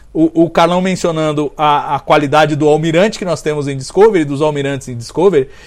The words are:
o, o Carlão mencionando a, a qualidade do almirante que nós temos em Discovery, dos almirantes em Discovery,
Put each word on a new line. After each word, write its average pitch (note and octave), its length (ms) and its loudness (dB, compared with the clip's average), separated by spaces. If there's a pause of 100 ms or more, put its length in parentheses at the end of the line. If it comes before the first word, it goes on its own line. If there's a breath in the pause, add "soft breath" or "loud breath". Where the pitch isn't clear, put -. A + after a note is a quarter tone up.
(120 soft breath)
o, D#3+ 320 2
o E3 60 -4
Carlão F3 320 2
mencionando D#3+ 760 -2
a, D3 400 0
a - 20 -2
qualidade D3+ 580 2
do D3+ 120 2
almirante D#3+ 500 2
que G#3+ 60 -8
nós E3 160 -4
temos D3+ 260 -4
em C#3 100 -6
Discovery, F3+ 500 2
dos C#3+ 160 -4
almirantes C#3 440 -4
em B2 100 -12
Discovery, C#3+ 520 0 (180 loud breath)